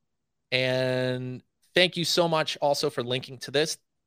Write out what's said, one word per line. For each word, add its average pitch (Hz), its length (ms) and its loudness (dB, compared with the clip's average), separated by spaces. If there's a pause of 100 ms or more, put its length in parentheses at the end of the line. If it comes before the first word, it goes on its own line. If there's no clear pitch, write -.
(500)
And 127 920 -2 (320)
thank 175 220 4
you 175 80 -2
so 170 240 2
much 156 320 0
also 147 300 2
for 135 120 -4
linking 123 360 -6
to - 120 -12
this. 147 280 0 (280)